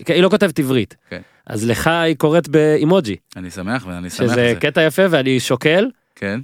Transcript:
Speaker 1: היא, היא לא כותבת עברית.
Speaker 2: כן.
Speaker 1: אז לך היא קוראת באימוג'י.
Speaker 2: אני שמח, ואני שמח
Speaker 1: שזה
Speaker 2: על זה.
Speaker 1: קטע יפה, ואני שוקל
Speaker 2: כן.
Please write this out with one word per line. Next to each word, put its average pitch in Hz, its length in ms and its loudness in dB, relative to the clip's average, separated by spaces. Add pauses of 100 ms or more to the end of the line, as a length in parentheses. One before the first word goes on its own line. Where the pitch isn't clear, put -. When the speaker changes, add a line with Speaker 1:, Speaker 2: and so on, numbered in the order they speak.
Speaker 1:
היא, 160 80 0
היא 175 60 4
לא 190 60 4
כותבת 180 300 0
עברית. 131 380 -2 (140)
Speaker 2:
כן. 90 100 -12 (260)
Speaker 1:
אז 110 220 -6
לך 117 180 -2
היא 165 300 2
קוראת 160 320 2
באימוג'י. 151 680 2 (200)
Speaker 2:
אני 90 140 -12
שמח, 95 360 -8
ואני 87 240 -10
שמח 127 220 -2
Speaker 1:
שזה 120 100 0
Speaker 2:
על 120 120 2
זה. 107 60 -6
Speaker 1:
קטע 151 220 0
יפה, 160 280 2
ואני 131 300 2
שוקל 156 460 2 (280)
Speaker 2:
כן. 101 300 -6